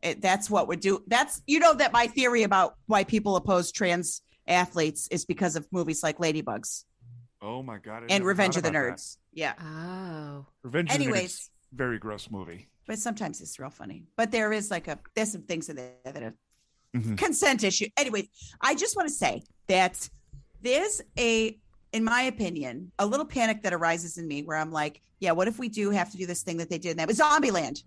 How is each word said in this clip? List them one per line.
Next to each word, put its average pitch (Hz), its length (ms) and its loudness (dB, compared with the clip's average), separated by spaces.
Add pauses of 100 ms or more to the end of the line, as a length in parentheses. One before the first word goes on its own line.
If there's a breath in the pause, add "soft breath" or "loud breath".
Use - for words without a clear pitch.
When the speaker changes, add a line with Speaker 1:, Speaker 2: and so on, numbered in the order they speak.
Speaker 1:
it, 165 180 -2
that's 196 260 2
what 196 200 2
would 170 120 -2
do. 190 280 2
That's, 247 400 2
you 294 100 4
know, 320 160 8
that 254 180 4
my 240 140 6
theory 240 380 4
about 190 320 4 (100)
why 208 160 6
people 208 320 2
oppose 180 380 2
trans 175 500 0 (260)
athletes 175 640 0
is 175 140 -4
because 170 320 0
of 151 160 -6
movies 165 320 -2
like 151 140 0
Ladybugs. 156 680 -2 (580)
Speaker 2:
Oh 117 220 -8
my 113 140 -12
God, 107 180 -14
I 117 60 -12
Speaker 1:
And 117 80 -16
Speaker 2:
never 190 160 2
Speaker 1:
Revenge 185 280 2
Speaker 2:
thought 180 40 0
Speaker 1:
of 165 140 0
the 156 60 0
Speaker 2:
about 135 120 2
that. 87 80 -6
Speaker 1:
Nerds. - 180 -14 (160)
Yeah. 156 280 -4
Speaker 3:
Oh. 156 840 -10 (160)
Speaker 2:
Revenge 151 280 0
of 277 80 4
the 285 60 4
Nerds, - 40 0
Speaker 1:
Anyways. 185 420 -2 (220)
Speaker 2:
very 127 260 -2
gross 107 320 -10
movie. 90 380 -12 (180)
Speaker 1:
But 220 140 -6
sometimes 214 400 -6
it's - 180 -14
real 135 120 -12
funny. 165 340 -16 (120)
But 220 140 2
there 220 220 0
is 208 180 -2
like 175 180 -4
a, 151 100 -6 (160)
there's 214 180 -2
some 175 100 -10
things 165 260 -6
in 156 80 -10
there 127 160 -14 (120)
that 135 180 -10
are 113 120 -10 (600)
Speaker 2:
Mm-hmm. 113 220 0
Speaker 1:
consent 269 460 2
issue. 196 240 0 (120)
Anyways, 226 300 -2 (320 loud breath)
I 277 140 2
just 403 220 -2
wanna 330 140 0
say - 320 -2 (240)
that 185 420 2 (540)
there's 294 400 0 (160)
a, 226 400 2 (340)
in 226 120 2
my 240 180 2
opinion, 175 760 -4
a 202 60 4
little 262 220 0
panic 220 380 0
that 180 100 0
arises 170 420 0
in 165 100 -8
me 147 180 -6
where 156 120 -4
I'm 156 160 -2
like, 151 300 -4 (180)
yeah, 180 120 2
what 180 160 4
if 226 100 -6
we 247 100 -6
do 208 220 -2
have 202 220 2
to 202 40 -14
do 185 80 -6
this 175 180 -6
thing 170 160 -4
that 160 120 -6
they 170 80 -4
did 170 140 -4
in 165 60 -2
that? 160 40 0
It 160 60 -2
was 220 100 2
Zombieland. 277 680 4